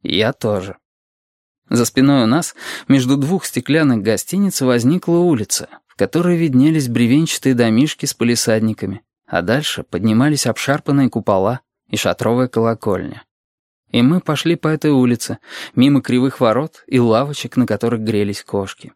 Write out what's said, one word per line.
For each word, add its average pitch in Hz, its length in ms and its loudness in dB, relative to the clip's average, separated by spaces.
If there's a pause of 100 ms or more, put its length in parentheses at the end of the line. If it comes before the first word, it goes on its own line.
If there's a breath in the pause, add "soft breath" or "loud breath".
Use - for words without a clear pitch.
Я 110 300 0
тоже. 101 440 -6 (920)
За 117 160 0
спиной 135 400 2
у - 20 2
нас, 147 280 -2 (340 loud breath)
между 131 280 2
двух 147 300 -2
стеклянных 135 560 0
гостиниц, 175 580 -2
возникла 131 580 2
улица, 156 500 0 (200)
в - 80 -20
которой 175 400 0
виднелись 151 520 2
бревенчатые 123 640 0
домишки 120 520 0
с - 80 -6
палисадниками, 110 880 -2 (240)
а 87 160 -2
дальше 117 400 -2
поднимались 113 640 0
обшарпанные 139 640 0
купола 107 500 0 (280)
и - 80 -6
шатровая 117 520 0
колокольня. 113 760 -4 (680)
И 120 120 2
мы 165 180 4
пошли 160 360 -2
по - 120 -4
этой 156 220 0
улице, 123 480 0 (360 loud breath)
мимо 135 280 4
кривых 127 360 -2
ворот 123 480 -2
и 127 120 0
лавочек, 123 580 0
на 123 100 0
которых 113 340 -2
грелись 104 420 -2
кошки. - 540 -8